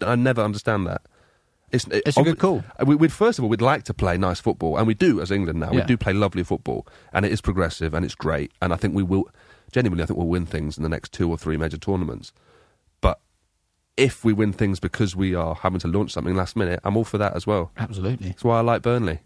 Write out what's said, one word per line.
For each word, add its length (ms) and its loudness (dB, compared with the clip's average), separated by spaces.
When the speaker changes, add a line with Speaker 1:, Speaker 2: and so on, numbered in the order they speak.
Speaker 1:
I, 20 2
I 40 2
never 260 2
understand 460 0
that. 140 -4
It's, 160 0
it, 180 0
Speaker 2:
It's 120 2
a 60 6
good 140 2
Speaker 1:
obvi-, 20 -16
Speaker 2:
call. 240 2
Speaker 1:
we, 100 6
we'd, 160 4
first 280 2
of 40 -2
all, 60 0
we'd 120 2
like 220 2
to 100 -8
play 240 0
nice 220 0
football, 380 -2
and 80 2
we 80 2
do 280 4
as 100 -4
England 300 0
now. 100 -2
We 60 4
Speaker 2:
Yeah. 80 2
Speaker 1:
do 120 2
play 160 0
lovely 300 0
football, 420 -4
and 120 4
it 60 0
is 100 -2
progressive, 520 -2
and 120 -2
it's 100 -8
great, 360 -4
and 100 0
I 40 0
think 180 -2
we 100 0
will, 240 0
genuinely, 320 0
I 40 -2
think 120 -4
we'll 80 0
win 180 0
things 320 -6
in 60 -6
the 60 -2
next 220 -6
two 180 -2
or 80 -2
three 200 -4
major 200 -4
tournaments. 540 -6
But 180 0
if 260 2
we 100 6
win 200 2
things 260 0
because 360 -2
we 200 0
are 200 -2
having 240 -2
to 80 -4
launch 240 0
something 240 -2
last 200 -2
minute, 280 0
I'm 140 0
all 80 2
for 120 -4
that 180 -2
as 120 -6
well. 300 0
Speaker 2:
Absolutely. 520 -6
Speaker 1:
That's 140 -8
why 160 4
I 20 2
like 200 2
Burnley. 440 0